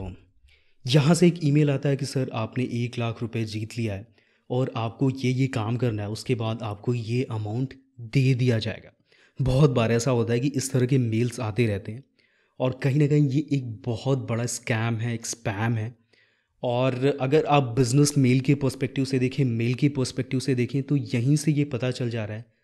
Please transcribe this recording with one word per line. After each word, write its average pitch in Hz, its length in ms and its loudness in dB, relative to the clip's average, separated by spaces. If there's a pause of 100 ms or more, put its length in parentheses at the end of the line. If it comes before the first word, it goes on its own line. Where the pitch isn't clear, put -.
com। 95 100 -10 (760)
यहाँ 143 280 4
से 175 120 6
एक 175 160 2
ईमेल 147 260 4
आता 139 200 0
है 139 80 2
कि 135 80 -6
सर, 131 280 -4
आपने 113 300 -4
एक 120 360 -4
लाख 117 220 -4
रुपए 113 220 -4
जीत 107 340 -8
लिया 113 160 -2
है 95 140 -10 (420)
और 127 260 0
आपको 117 340 -2
ये, 127 220 -2
ये 131 160 0
काम 120 300 -2
करना 113 240 -2
है, 104 80 -6
उसके 110 260 -4
बाद 113 260 -4
आपको 113 320 -4
ये 120 300 -2
अमाउंट 113 500 -4 (280)
दे 131 320 2
दिया 120 260 2
जाएगा। - 320 -8 (500)
बहुत 135 280 4
बार 120 220 2
ऐसा 117 200 2
होता 117 220 2
है 117 60 2
कि 135 80 -2
इस 131 240 -4
तरह 127 140 2
के 127 120 2
मेल्स 117 420 0
आते 113 260 0
रहते 101 260 -4
हैं 127 120 -14 (560)
और 127 240 -2
कहीं 139 160 2
ना 147 80 6
कहीं 147 220 4
ये 139 220 0
एक 123 300 -4
बहुत 127 380 -2
बड़ा 117 260 -4
स्कैम 117 500 -2
है, 117 180 -4
एक 113 120 -8
स्पैम 113 480 -2
है। 110 220 -4 (680)
और 127 580 0
अगर 139 240 2
आप 143 180 4
बिजनेस 131 540 2
मेल 131 220 4
के 135 160 2
पर्सपेक्टिव 135 500 -2
से 131 140 -2
देखें, 127 260 0
मेल 117 280 0
के 143 160 2
पर्सपेक्टिव 131 500 -2
से 131 160 0
देखें, 123 280 -2
तो 147 120 0
यहीं 127 400 2
से 151 160 0
ये 143 140 2
पता 127 260 -4
चल 123 180 -4
जा 113 160 -4
रहा 107 120 -8
है 117 80 -12 (180)